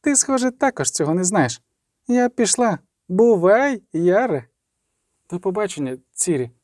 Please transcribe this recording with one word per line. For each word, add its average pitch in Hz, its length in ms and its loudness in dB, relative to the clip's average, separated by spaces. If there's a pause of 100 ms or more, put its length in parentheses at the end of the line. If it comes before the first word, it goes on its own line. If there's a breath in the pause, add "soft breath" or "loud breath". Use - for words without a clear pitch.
«Ти, 285 140 0
схоже, 254 360 0
також - 400 -2
цього 156 220 -2
не 180 100 0
знаєш. 180 380 -2 (460)
Я 247 220 2
пішла. 226 500 -2 (280)
Бувай, 220 720 2 (120)
Яре». 175 520 0 (840)
«До 175 100 -8
побачення, 180 580 -4 (160)
Цірі. 127 380 -4 (120)